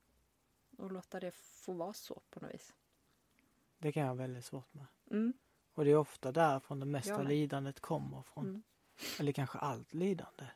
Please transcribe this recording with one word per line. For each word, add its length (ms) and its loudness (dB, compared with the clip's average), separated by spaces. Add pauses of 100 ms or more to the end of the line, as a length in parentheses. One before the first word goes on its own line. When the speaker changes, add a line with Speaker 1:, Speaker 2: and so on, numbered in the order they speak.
(760)
Speaker 1:
Och 140 -8
låta 280 -8
det 120 -4
få 420 -10
vara 200 -4
så 360 -10
på 100 -14
något 140 -10
vis. 200 -16 (1040)
Speaker 2:
Det 140 0
kan 100 2
jag 80 2
ha 60 -2
väldigt 300 -6
svårt 280 -12
med. 120 -14 (260)
Speaker 1:
Mm. 220 2 (400)
Speaker 2:
Och 120 4
det 60 10
är 60 12
ofta 340 0
därifrån 480 4
det 60 -4
mesta 240 0
Speaker 1:
Jag 80 0
med. 100 0
Speaker 2:
lidandet 520 2
kommer 420 -4
från. 280 -8
Speaker 1:
Mm. 140 -8 (560)
Speaker 2:
Eller 120 2
kanske 260 0
allt 360 -4
lidande. 520 -2 (100)